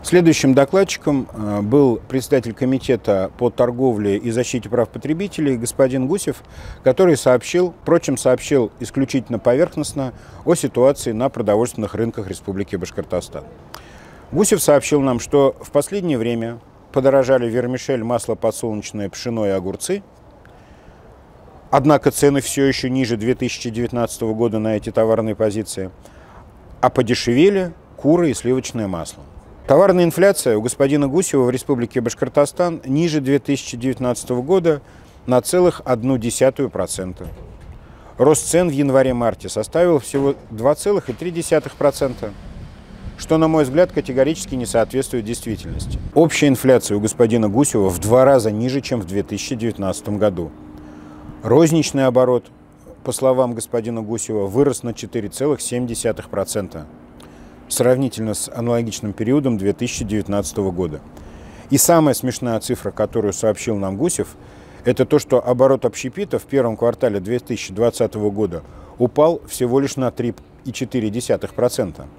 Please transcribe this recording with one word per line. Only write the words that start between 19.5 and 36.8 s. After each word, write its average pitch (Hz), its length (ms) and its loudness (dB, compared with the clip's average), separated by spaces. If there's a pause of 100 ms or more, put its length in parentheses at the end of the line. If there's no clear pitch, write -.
огурцы. 95 520 -4 (1700)
Однако 139 400 4
цены 139 300 2
все 139 240 -2
еще 135 240 0
ниже 123 280 0
две 113 200 0
тысячи 123 340 -6
девятнадцатого 117 640 -4
года 113 240 0
на 110 180 -2
эти 107 140 -6
товарные 110 460 0
позиции, 101 560 -4 (880)
а 127 100 4
подешевели 151 840 2 (240)
куры 165 340 2
и 110 40 -2
сливочное 120 540 -2
масло. 82 340 -8 (460)
Товарная 180 340 6
инфляция 165 540 2
у 107 60 0
господина 139 440 0
Гусева 139 380 0
в 123 60 2
Республике 123 500 -2
Башкортостан 143 840 -2
ниже 151 340 0
две 135 180 0
тысячи - 380 -4
девятнадцатого 123 680 -4
года 165 400 0 (440)
на 123 160 4
целых 180 420 2
одну 127 340 0
десятую 127 520 0
процента. 92 580 -8 (880)